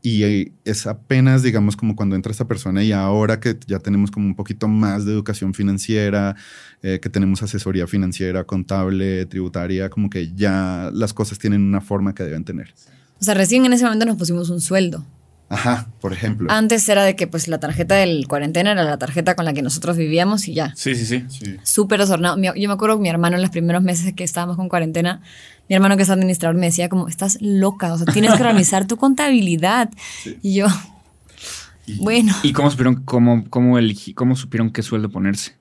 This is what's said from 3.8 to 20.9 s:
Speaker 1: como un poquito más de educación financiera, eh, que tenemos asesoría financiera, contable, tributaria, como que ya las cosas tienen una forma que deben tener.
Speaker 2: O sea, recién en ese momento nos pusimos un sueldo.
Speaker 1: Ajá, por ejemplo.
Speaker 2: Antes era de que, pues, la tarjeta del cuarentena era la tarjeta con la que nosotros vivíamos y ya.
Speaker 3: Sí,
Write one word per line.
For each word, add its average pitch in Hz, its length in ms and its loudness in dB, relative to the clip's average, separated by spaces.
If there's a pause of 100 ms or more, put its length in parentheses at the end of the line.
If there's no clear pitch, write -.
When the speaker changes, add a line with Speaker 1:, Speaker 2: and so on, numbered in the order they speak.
Speaker 1:
como 101 160 -2
un 98 80 -2
poquito 107 320 -6
más 104 380 0
de 104 60 -2
educación 104 440 -4
financiera, 101 800 0 (480)
eh, 95 180 -4
que 101 80 -6
tenemos 95 320 0
asesoría 95 460 -4
financiera, 92 560 -4
contable, 95 840 -2
tributaria, 92 640 -4
como 98 220 -4
que 87 240 -6
ya 95 580 -2
las 107 220 -2
cosas 104 240 -6
tienen 101 240 2
una 98 180 2
forma 98 320 -2
que 98 100 -8
deben 78 220 -8
tener. 87 300 -12 (440)
Speaker 2:
O - 40 -4
sea, 208 100 0
recién 196 320 4
en 247 80 4
ese 247 120 4
momento 226 200 2
nos 226 120 0
pusimos 175 340 -2
un 175 100 -2
sueldo. 175 420 0 (460)
Speaker 1:
Ajá, 110 380 -2 (140)
por 95 100 -4
ejemplo. 104 400 -4
Speaker 2:
Antes 220 380 2
era 196 160 6
de 190 100 4
que, 180 100 -2
pues, 165 220 -4
la 160 100 -2
tarjeta 170 380 0
del 170 320 2
cuarentena 160 460 0
era 180 100 2
la 147 140 0
tarjeta 165 380 -2
con 175 100 -4
la 156 80 -2
que 143 80 -2
nosotros 156 340 -2
vivíamos 170 540 0
y 160 40 -10
ya. 151 220 -2
Speaker 3:
Sí, 139 180 -2